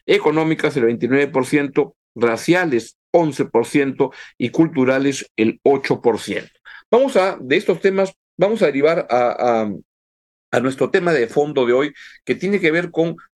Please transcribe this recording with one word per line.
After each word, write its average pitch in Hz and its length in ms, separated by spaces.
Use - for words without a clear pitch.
económicas 160 720
el 120 100
veintinueve 123 420
por 131 180
ciento, 143 480
raciales 120 840
once 156 320
por 117 200
ciento 139 460
y 120 140
culturales 135 840
el 110 260
ocho 135 400
por 110 160
ciento. 95 320
Vamos 247 260
a, 185 240
de 131 160
estos 196 240
temas, 190 320
vamos 202 240
a 185 60
derivar 143 420
a, 120 540
a, 104 100
a 123 100
nuestro 131 300
tema 175 220
de 120 160
fondo 143 360
de 120 100
hoy, 143 180
que 127 100
tiene 190 260
que 165 100
ver 170 200
con 165 260